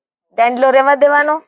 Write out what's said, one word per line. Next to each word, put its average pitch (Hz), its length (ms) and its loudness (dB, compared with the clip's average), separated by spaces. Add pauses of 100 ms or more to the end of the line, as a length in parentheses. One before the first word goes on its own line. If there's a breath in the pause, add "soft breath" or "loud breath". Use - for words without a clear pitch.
(380)
દાંડલો 247 340 0
રેવા 269 240 2
દેવાનો. 294 520 0